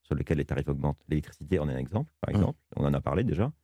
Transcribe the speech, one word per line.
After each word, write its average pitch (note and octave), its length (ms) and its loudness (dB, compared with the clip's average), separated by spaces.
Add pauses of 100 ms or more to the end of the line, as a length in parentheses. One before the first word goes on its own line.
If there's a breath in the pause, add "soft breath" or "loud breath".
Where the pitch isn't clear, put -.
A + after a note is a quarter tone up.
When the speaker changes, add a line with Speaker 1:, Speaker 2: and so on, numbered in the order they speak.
Speaker 1:
sur - 140 -2
lequel - 240 0
les C#2 40 0
tarifs C#2 240 -2
augmentent. C#2+ 400 -2
L'électricité D2+ 520 -2
en D2 100 0
est C2 40 -2
un B1+ 40 -4
exemple, F#2+ 420 -4
par - 140 -4
Speaker 2:
Mmh. - 20 -2
Speaker 1:
exemple. - 240 2 (160)
On - 100 0
en C#2+ 80 4
a C#2 60 2
parlé E2 240 0
déjà G#2+ 300 0 (100)